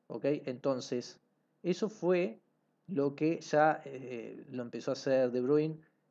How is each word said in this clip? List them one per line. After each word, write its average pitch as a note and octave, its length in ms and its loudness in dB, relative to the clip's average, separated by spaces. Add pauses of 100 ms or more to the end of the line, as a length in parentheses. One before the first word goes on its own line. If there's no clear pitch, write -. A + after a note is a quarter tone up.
¿Ok? A2+ 180 -8
Entonces, C3 960 -2 (420)
eso F#3 260 0
fue F#3 520 0 (480)
lo C#3+ 260 0
que D#3+ 260 0
ya, D3+ 440 4
eh, B2 680 -10
lo B2+ 120 -6
empezó A#2 280 -6
a B2+ 40 -2
hacer C3 360 2
De B2 100 0
Bruyn D3+ 400 2 (300)